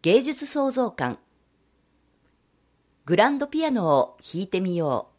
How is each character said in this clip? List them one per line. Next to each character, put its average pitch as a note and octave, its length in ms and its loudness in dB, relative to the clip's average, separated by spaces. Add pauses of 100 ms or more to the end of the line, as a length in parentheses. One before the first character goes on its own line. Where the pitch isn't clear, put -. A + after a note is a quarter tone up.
芸 G#3+ 200 4
術 C#4+ 240 -6
創 C#4 240 -2
造 B3 200 -2
館。 B2 280 -6 (1900)
グ F3 120 0
ラ A#3 140 6
ン C#4+ 80 -2
ド C#4+ 80 -4
ピ D#4 200 -4
ア D4 40 0
ノ G3+ 180 0 (100)
を - 220 0
弾 F3+ 240 -8
い F#3 40 -12
て F#3 120 -2
み F3+ 160 -2
よ D3 340 -2
う。 - 80 -20